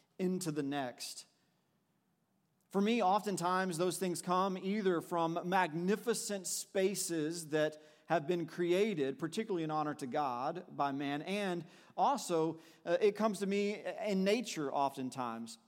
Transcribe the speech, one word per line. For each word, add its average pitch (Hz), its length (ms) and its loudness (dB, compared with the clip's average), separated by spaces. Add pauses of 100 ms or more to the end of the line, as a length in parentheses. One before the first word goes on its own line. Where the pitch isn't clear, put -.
(200)
into 185 320 0
the 147 120 -2
next. 139 640 -6 (1500)
For 196 100 2
me, 226 220 2
oftentimes 185 760 2
those 175 200 2
things 180 240 -2
come 185 360 2
either 190 440 2
from 165 420 0
magnificent 185 1040 0
spaces 170 1000 -2
that 151 280 2 (280)
have 160 220 0
been 175 180 0
created, 170 760 0
particularly 170 440 -2
in 156 80 -2
honor 151 240 0
to 139 120 -8
God, 143 560 -2 (120)
by 139 160 2
man, 143 320 -2
and 180 400 -2 (340)
also, 180 640 2 (260)
uh, 175 160 2
it 208 140 4
comes 214 240 2
to 202 60 -2
me 202 360 0 (260)
in 190 160 2
nature 196 500 0
oftentimes. 127 840 -2 (100)